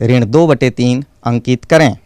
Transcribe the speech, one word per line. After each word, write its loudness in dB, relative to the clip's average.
ऋण 0
दो 2
बटे 0
तीन -4
अंकित -4
करें। 2